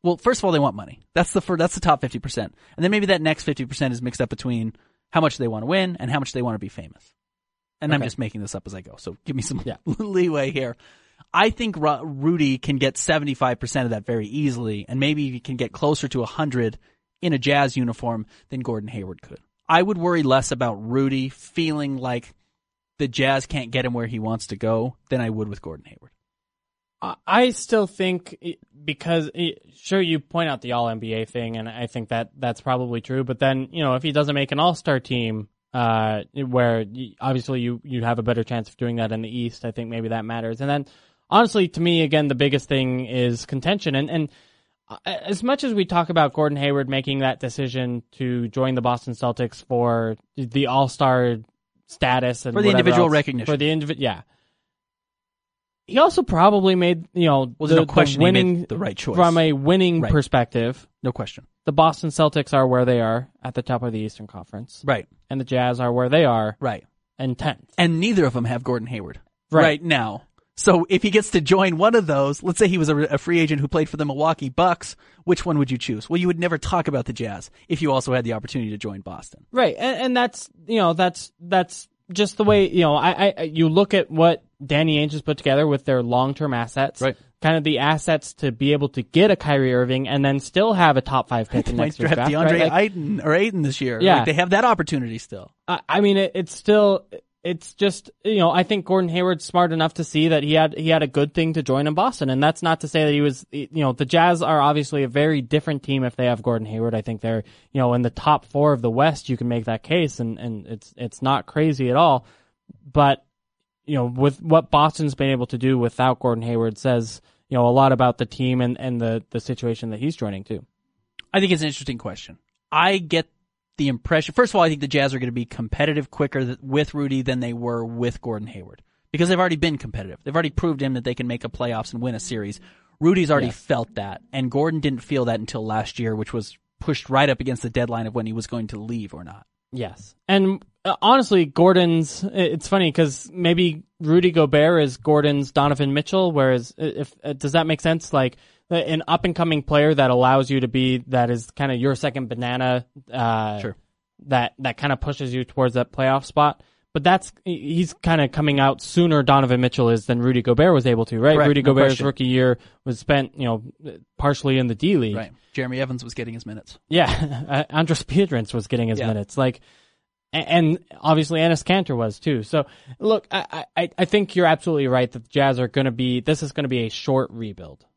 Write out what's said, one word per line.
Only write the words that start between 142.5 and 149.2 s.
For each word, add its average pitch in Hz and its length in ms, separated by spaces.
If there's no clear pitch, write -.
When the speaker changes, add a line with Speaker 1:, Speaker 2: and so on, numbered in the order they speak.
Speaker 2:
funny 180 240
'cause 151 420
maybe 170 480
Rudy 170 320
Gobert 156 540
is 131 140
Gordon's 143 520
Donovan 139 440
Mitchell, 180 360
whereas 131 480
i-, 156 60
if, - 280
uh, 147 80
does 135 200
that 165 140
make 156 140
sense? 160 320
Like, 131 240
uh, 175 60
an 160 320
up-and-coming 165 560